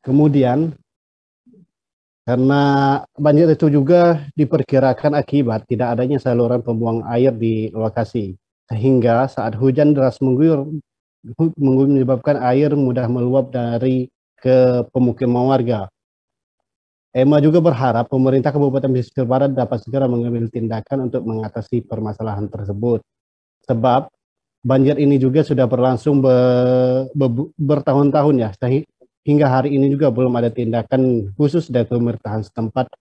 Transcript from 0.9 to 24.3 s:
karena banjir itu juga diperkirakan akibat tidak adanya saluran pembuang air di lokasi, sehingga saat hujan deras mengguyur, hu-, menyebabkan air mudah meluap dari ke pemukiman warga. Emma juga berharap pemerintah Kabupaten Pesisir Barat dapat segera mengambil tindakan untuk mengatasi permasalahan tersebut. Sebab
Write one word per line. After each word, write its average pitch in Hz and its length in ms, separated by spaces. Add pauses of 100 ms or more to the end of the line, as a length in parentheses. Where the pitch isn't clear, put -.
karena 131 360 (520)
banjir 151 400
itu 151 160
juga 165 480 (160)
diperkirakan 139 800
akibat 123 480
tidak 120 320
adanya 131 240
saluran 120 400
pembuang 117 480
air 123 240
di 110 400
lokasi, 110 640 (320)
sehingga 120 640
saat 110 240
hujan 135 400
deras 131 280
mengguyur, 143 480 (640)
hu-, 160 240
menyebabkan 135 800
air 139 400
mudah 123 320
meluap 127 400
dari 127 560 (320)
ke 127 560
pemukiman 123 560
warga. 117 400 (1200)
Emma 143 320
juga 156 160
berharap 123 480
pemerintah 131 480
Kabupaten 139 400
Pesisir 123 320
Barat 135 240
dapat 123 320
segera 135 240
mengambil 120 400
tindakan 117 640
untuk 117 160
mengatasi 110 560
permasalahan 107 640
tersebut. 104 560 (640)
Sebab 123 400 (560)